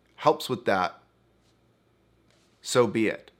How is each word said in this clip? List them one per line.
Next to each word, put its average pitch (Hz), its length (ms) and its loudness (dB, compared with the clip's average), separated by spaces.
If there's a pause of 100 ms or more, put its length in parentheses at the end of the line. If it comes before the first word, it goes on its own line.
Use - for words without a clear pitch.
(160)
helps 151 320 0
with 123 160 -6
that, 95 340 -2 (1600)
so 123 260 2
be 107 200 0
it. - 340 -6